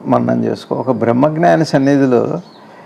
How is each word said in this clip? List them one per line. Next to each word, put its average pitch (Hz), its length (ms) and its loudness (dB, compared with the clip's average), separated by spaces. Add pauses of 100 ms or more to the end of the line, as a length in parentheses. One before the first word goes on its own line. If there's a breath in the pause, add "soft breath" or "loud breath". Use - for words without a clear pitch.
మననం 120 380 0
చేసుకో. 113 300 -6
ఒక 127 160 -4
బ్రహ్మజ్ఞాని 156 760 0
సన్నిధిలో 135 760 0 (460 loud breath)